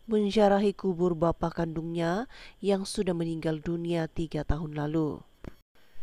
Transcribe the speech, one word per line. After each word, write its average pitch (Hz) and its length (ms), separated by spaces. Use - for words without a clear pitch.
menziarahi 202 720
kubur 175 400
bapa 165 320
kandungnya 170 800
yang 190 240
sudah 185 320
meninggal 160 480
dunia 170 480
tiga 156 320
tahun 151 320
lalu. 151 480